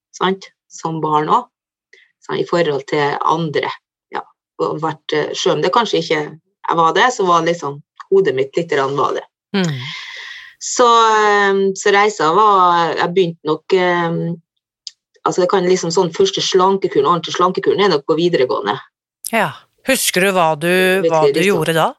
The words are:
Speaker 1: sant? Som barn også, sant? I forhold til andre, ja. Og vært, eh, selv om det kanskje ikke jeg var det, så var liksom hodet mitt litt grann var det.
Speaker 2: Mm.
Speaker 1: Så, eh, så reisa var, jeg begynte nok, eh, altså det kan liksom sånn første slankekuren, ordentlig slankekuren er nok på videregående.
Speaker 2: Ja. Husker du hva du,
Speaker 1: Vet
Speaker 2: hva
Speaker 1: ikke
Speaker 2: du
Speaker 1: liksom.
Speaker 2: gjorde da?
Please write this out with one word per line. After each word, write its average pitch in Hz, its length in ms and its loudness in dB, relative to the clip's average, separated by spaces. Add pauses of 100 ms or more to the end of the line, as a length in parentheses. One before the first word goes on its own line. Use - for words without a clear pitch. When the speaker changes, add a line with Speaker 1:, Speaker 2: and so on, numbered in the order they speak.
(140)
Speaker 1:
sant? 190 360 -4 (160)
Som 160 340 -8
barn 151 280 -2
også, 208 200 0 (800)
sant? 147 140 -6
I 135 40 -2
forhold 147 420 -2
til 147 340 -2
andre, 156 500 -2 (420)
ja. - 80 -8 (380)
Og 156 220 -4
vært, 156 320 -8
eh, 151 200 -2
selv 170 240 -2
om 151 60 -4
det 180 100 0
kanskje 165 300 0
ikke 156 180 -2 (440)
jeg 156 120 -2
var 165 160 4
det, 214 200 4
så 208 140 -4
var 170 160 4
liksom 156 380 -4 (300)
hodet 190 240 4
mitt - 220 -4
litt 165 120 -4
grann 139 280 -2
var 131 180 0
det. 127 100 -8 (300)
Speaker 2:
Mm. 180 180 0 (880)
Speaker 1:
Så, - 260 0
eh, 214 680 4 (180)
så 202 180 0
reisa 202 400 2
var, 180 640 4
jeg 170 180 -2
begynte 170 300 0
nok, 156 280 -4
eh, 175 420 2 (1120)
altså 175 180 0
det 180 80 2
kan 190 140 2
liksom 180 280 0
sånn 175 200 0
første - 280 0
slankekuren, 190 680 2
ordentlig 170 300 -2
slankekuren 185 440 0
er 202 80 2
nok 156 180 0
på 165 100 0
videregående. 156 640 -2 (540)
Speaker 2:
Ja. 202 180 0 (360)
Husker 240 360 0
du 196 100 2
hva 165 260 2
du, 165 100 -2 (340)
Speaker 1:
Vet 165 80 2
Speaker 2:
hva 156 140 2
Speaker 1:
ikke 143 100 2
Speaker 2:
du 156 60 0
Speaker 1:
liksom. 190 100 2
Speaker 2:
gjorde 165 240 0
da? 165 140 2 (100)